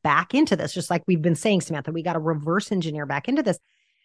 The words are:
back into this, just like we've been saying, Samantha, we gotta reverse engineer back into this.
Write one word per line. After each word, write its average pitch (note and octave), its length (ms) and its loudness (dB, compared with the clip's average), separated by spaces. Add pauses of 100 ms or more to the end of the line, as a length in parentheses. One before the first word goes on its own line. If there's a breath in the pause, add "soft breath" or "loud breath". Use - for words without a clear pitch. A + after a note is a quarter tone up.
back D#3 300 2
into C4+ 240 4
this, C3 160 -4
just - 160 -4
like E3+ 180 0
we've F3 140 4
been E3 140 4
saying, G3+ 260 2
Samantha, D#3 320 -6
we E3 100 -6
gotta E3 160 -2
reverse D#3+ 520 -2
engineer D#3 340 -4
back C#3 240 -4
into C#4+ 140 0
this. C4+ 160 0 (460)